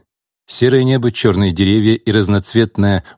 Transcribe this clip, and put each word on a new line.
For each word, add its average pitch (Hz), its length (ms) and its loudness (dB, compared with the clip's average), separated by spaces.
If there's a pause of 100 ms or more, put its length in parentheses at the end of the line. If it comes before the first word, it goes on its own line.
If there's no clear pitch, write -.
(480)
Серое 127 360 0
небо, 127 280 0
чёрные 98 400 0
деревья 104 420 2
и 113 180 -4
разноцветное 101 920 0 (140)